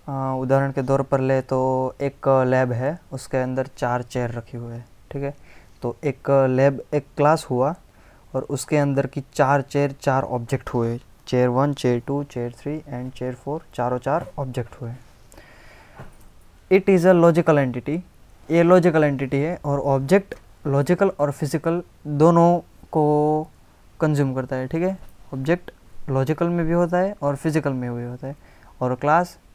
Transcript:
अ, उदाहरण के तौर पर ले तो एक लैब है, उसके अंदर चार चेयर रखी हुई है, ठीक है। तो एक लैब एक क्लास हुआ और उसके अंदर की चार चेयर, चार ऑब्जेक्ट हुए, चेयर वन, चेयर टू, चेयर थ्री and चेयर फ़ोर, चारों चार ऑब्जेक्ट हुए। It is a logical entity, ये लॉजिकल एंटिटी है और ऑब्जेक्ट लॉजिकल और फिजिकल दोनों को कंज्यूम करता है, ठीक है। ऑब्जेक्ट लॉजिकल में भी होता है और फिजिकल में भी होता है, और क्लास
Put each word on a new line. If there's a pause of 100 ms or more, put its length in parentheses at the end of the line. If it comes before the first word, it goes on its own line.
अ,
उदाहरण
के
तौर
पर
ले
तो
एक
लैब
है, (120)
उसके
अंदर (100)
चार
चेयर
रखी
हुई
है, (260)
ठीक
है। (460)
तो
एक
लैब (120)
एक (120)
क्लास
हुआ (600)
और
उसके
अंदर
की (100)
चार
चेयर,
चार
ऑब्जेक्ट
हुए, (280)
चेयर
वन,
चेयर
टू,
चेयर
थ्री
and
चेयर
फ़ोर,
चारों
चार
ऑब्जेक्ट
हुए। (1800)
It
is
a
logical
entity, (520)
ये
लॉजिकल
एंटिटी
है
और
ऑब्जेक्ट (320)
लॉजिकल
और
फिजिकल (240)
दोनों (320)
को (580)
कंज्यूम
करता
है,
ठीक
है। (360)
ऑब्जेक्ट (380)
लॉजिकल
में
भी
होता
है
और
फिजिकल
में
भी
होता
है, (460)
और
क्लास (160)